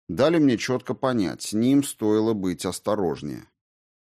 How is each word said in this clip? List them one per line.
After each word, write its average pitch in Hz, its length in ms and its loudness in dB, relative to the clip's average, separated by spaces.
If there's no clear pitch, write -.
дали 147 300 2
мне 135 200 4
чётко 123 360 -4
понять, 107 480 -2
с - 100 -8
ним 131 320 2
стоило 110 500 0
быть 92 320 -4
осторожнее. 78 840 -4